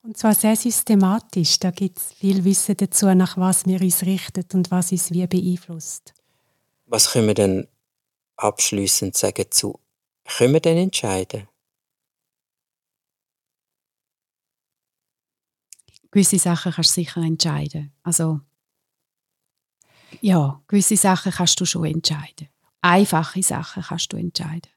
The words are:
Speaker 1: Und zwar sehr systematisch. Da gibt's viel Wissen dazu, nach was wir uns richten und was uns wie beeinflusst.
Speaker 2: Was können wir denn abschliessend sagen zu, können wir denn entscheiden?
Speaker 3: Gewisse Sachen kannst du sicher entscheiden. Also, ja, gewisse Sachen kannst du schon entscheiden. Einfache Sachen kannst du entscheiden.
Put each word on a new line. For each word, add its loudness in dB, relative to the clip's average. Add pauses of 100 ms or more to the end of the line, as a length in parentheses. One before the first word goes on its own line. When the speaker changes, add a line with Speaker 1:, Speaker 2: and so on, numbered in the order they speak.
Speaker 1:
Und -14
zwar 4
sehr 2
systematisch. 2
Da 0
gibt's -6
viel 0
Wissen 2
dazu, 0
nach 2
was 0
wir 0
uns 0
richten -4
und 0
was 0
uns -2
wie 0
beeinflusst. -4 (720)
Speaker 2:
Was 0
können 2
wir 2
denn 2 (680)
abschliessend -2
sagen -2
zu, -2 (580)
können 4
wir 4
denn 2
entscheiden? -4 (4000)
Speaker 3:
Gewisse 4
Sachen -2
kannst 0
du 0
sicher -6
entscheiden. -4 (120)
Also, -2 (1800)
ja, 2
gewisse 2
Sachen 2
kannst 0
du 0
schon -2
entscheiden. -6 (340)
Einfache 2
Sachen -6
kannst -8
du -10
entscheiden. -8